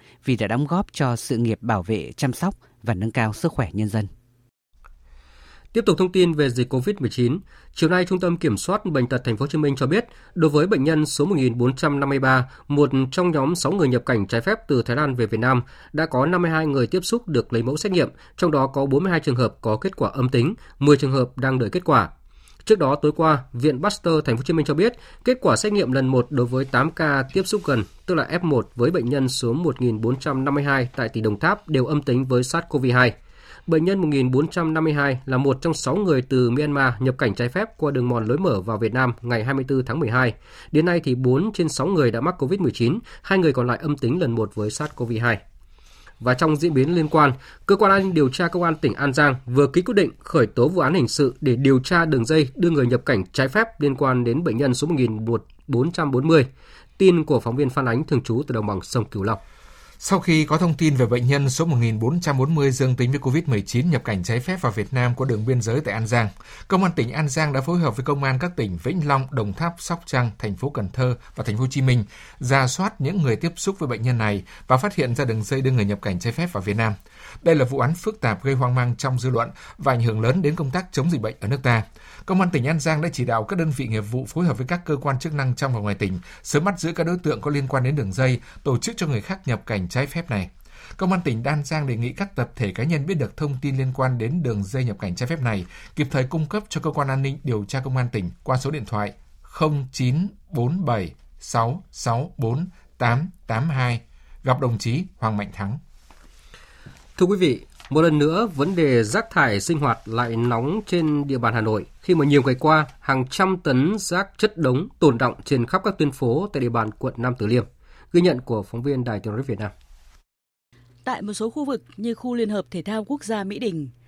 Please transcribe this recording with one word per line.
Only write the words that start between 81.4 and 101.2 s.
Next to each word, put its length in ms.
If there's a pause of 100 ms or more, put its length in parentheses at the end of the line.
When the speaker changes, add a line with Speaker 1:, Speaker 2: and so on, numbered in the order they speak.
Speaker 3:
nước 160
ta. 200 (420)
Công 160
an 120
tỉnh 120
An 140
Giang 220
đã 120
chỉ 120
đạo 180
các 160
đơn 180
vị 100
nghiệp 240
vụ 160
phối 180
hợp 120
với 100
các 180
cơ 100
quan 240
chức 140
năng 220
trong 180
và 60
ngoài 160
tỉnh 240 (240)
sớm 200
bắt 160
giữ 140
các 100
đối 200
tượng 180
có 100
liên 160
quan 160
đến 120
đường 180
dây 260 (240)
tổ 140
chức 200
cho 100
người 140
khác 260
nhập 180
cảnh 220
trái 180
phép 240
này. 200 (480)
Công 140
an 120
tỉnh 200
An 200
Giang 240
đề 80
nghị 180
các 220
tập 200
thể, 160
cá 120
nhân 220
biết 80
được 240
thông 240
tin 160
liên 180
quan 220
đến 260
đường 200
dây 200
nhập 160
cảnh 160
trái 120
phép 140
này, 240 (300)
kịp 160
thời 120
cung 260
cấp 200
cho 120
Cơ 100
quan 160
An 140
ninh 220
Điều 240
tra 120
Công 180
an 140
tỉnh 180 (140)
qua 140
số 140
điện 140
thoại 280 (280)
không 500
chín 240 (360)
bốn 340
bảy 280 (260)